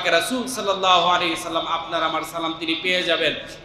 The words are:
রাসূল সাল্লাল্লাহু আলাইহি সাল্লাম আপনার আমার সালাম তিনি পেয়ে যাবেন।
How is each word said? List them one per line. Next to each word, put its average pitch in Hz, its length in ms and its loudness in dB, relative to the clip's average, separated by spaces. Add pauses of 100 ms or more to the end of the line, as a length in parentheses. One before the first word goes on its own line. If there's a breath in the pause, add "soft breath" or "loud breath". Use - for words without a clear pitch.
রাসূল 180 440 2
সাল্লাল্লাহু 190 600 2
আলাইহি 175 260 2
সাল্লাম 165 320 -4
আপনার 165 360 -2
আমার 156 180 0 (100)
সালাম 165 280 -4
তিনি 165 160 -2
পেয়ে 180 280 0
যাবেন। 160 300 2 (320 loud breath)